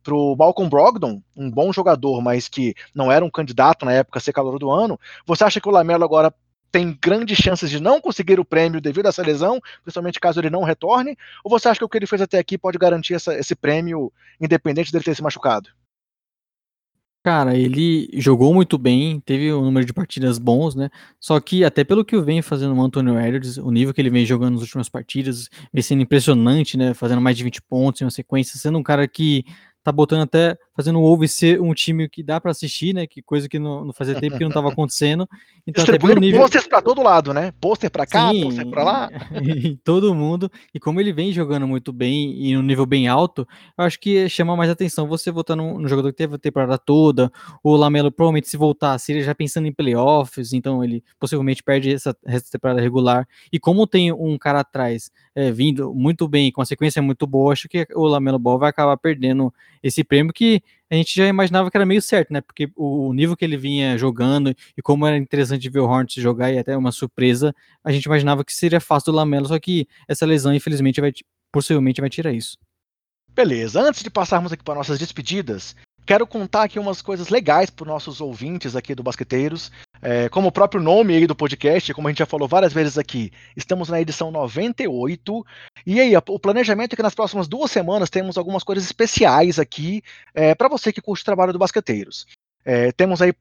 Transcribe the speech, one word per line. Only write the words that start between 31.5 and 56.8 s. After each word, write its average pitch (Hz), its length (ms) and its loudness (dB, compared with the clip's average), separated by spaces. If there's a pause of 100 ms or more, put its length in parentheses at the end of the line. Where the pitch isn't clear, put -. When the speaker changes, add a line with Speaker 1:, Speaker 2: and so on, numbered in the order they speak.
Speaker 2:
um 170 100 0
time 160 380 -2
que - 120 -16
dá 156 160 -4
pra 175 120 -4
assistir, 160 420 -6
né? 180 140 -4
Que - 160 -20
coisa 143 260 -4
que 156 100 -6
não, 147 280 -8
não 135 60 -10
fazia 135 280 -6
tempo 147 160 -4
que 165 80 -4
não 156 60 -4
tava 147 180 0
Speaker 1:
<laughs> - 0 -
Speaker 2:
acontecendo. 151 580 0 (400)
Então, 170 160 0
até - 100 6
pelo 160 60 6
Speaker 1:
Distribuindo 202 220 6
Speaker 2:
nível 196 220 6
Speaker 1:
posters 269 240 4
pra 202 160 4
todo 254 200 2
lado, 165 300 6
né? 165 260 -2
Pôster 202 320 -2
pra - 160 -4
cá, 214 240 2
Speaker 2:
Sim, 202 120 2
Speaker 1:
pôster 123 260 -4
pra 143 160 -2
lá. 220 240 -2 (160)
Speaker 2:
<laughs> 156 160 -10
em 143 360 -2
todo 185 380 0
mundo. 165 360 -4 (240)
E 147 60 -10
como 160 200 -4
ele 202 120 -2
vem 170 200 -4
jogando 147 340 -2
muito 131 240 -6
bem 131 480 -4
e 135 160 -2
num 135 80 0
nível 135 220 0
bem 131 240 0
alto, 139 400 0 (300)
eu 180 60 0
acho 170 140 -2
que 190 300 0
chama 175 280 -2
mais 170 120 2
atenção 170 400 -2
você 160 220 -6
votar 165 260 -4
num, 160 220 -6
num 151 100 -4
jogador 139 220 0
que - 80 -12
teve 151 160 -4
a 143 40 -10
temporada 131 380 0
toda. 143 560 4 (300)
O 151 120 4
LaMelo 147 380 4
provavelmente 160 360 0
se 151 100 -10
voltar, 147 400 0
seria 147 240 -4
já 143 120 -2
pensando 156 340 -4
em 147 40 -8
playoffs, 131 800 0
então 127 320 -2
ele 117 180 -4 (160)
possivelmente 135 440 -2
perde 139 320 2
essa, 135 200 -4 (120)
essa 123 240 -4
temporada 127 300 -2
regular. 123 460 2 (240)
E 170 80 -4
como 202 280 2
tem 175 260 2
um 156 240 -4
cara 143 240 0
atrás, 120 500 -4 (240)
é, 139 160 0
vindo 135 440 0
muito 151 340 0
bem, 143 240 2
com - 80 -6
uma 131 60 0
sequência 151 340 -2